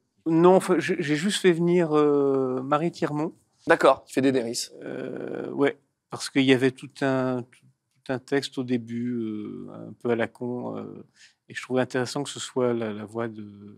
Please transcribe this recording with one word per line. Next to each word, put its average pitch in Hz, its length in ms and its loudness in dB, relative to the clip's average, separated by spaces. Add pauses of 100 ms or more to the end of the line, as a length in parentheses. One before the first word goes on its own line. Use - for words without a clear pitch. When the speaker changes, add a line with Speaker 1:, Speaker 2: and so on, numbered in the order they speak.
(260)
Speaker 1:
non, 170 320 6
enfin, 185 200 2
j'ai, 175 220 -2
j'ai 151 160 0
juste 185 260 -2
fait 180 120 6
venir, 170 440 2
euh, 139 640 2
Marie 147 300 0
Thirmont. 147 420 -4 (320)
Speaker 2:
D'accord, 160 380 4
qui - 100 -20
fait 135 80 2
Daenerys. 123 460 0 (160)
Speaker 1:
Euh, - 680 -10
ouais, 139 260 0 (320)
parce - 200 -10
qu'il 135 140 2
y 131 100 6
avait 131 180 4
tout 135 180 -14 (120)
un, 131 420 0
tout, - 220 -20 (400)
tout 135 80 -4
un 123 60 -4
texte 139 380 -4
au 131 60 -2
début, 120 500 -4
euh, 104 540 -8 (220)
un 113 40 -16 (100)
peu 123 80 -2
à 117 40 2
la 113 120 0
con, 120 500 -8
euh, 104 280 -14 (440)
et 117 60 -20
je - 60 -12
trouvais 127 200 -2
intéressant 127 420 -4
que 139 60 -10
ce - 120 -12
soit 123 320 0
la, 113 200 -4
la 107 120 -12
voix 117 240 -6
de, 107 120 -14 (360)